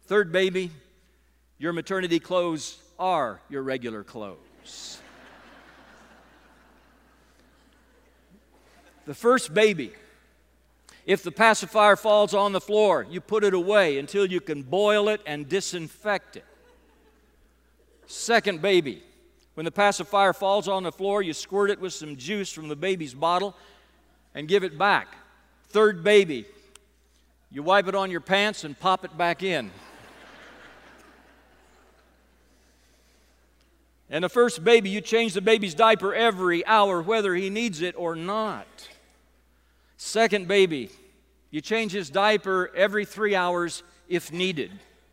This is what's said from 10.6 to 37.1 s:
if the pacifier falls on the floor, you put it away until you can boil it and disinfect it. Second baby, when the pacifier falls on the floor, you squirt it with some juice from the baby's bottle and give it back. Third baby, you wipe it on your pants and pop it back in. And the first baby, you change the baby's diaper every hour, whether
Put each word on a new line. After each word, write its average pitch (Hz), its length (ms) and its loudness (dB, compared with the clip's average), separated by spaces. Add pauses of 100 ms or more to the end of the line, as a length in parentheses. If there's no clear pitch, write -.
if 190 180 0
the 175 80 -8
pacifier 208 640 4
falls 208 380 2
on 202 180 2
the 185 80 -2
floor, 196 500 2
you 175 120 -10
put 208 240 0
it 190 80 4
away 180 440 2
until 190 280 -2
you 180 160 -4
can 147 200 -8
boil 208 460 2
it 214 180 -2
and 147 220 -8
disinfect 180 880 -6
it. 90 80 -18 (1600)
Second 202 540 -2
baby, 175 420 0 (500)
when 156 100 -10
the 165 80 -6
pacifier 196 640 2
falls 196 340 0
on 190 160 -4
the 165 80 -6
floor, 202 300 -4
you 160 120 -6
squirt 196 360 -2
it 202 100 -2
with 180 140 -10
some 151 240 -14
juice 180 340 -6
from 156 160 -14
the 151 80 -8
baby's 165 380 -6
bottle 175 420 -2 (800)
and 147 140 -10
give 190 160 2
it 156 120 -10
back. 175 300 2 (600)
Third 208 340 2
baby, 180 420 4 (1040)
you 139 120 -12
wipe 185 240 4
it 190 80 -4
on 190 160 -2
your 170 100 -6
pants 202 440 0
and 147 120 -12
pop 185 280 0
it 160 120 -14
back 170 260 0
in. 143 280 -4 (4000)
And 160 140 -2
the 175 60 -2
first 240 340 2
baby, 220 260 4
you 208 100 -4
change 226 340 0
the 196 80 -2
baby's 202 320 2
diaper 208 400 4
every 185 520 0
hour, 202 360 4
whether 202 320 0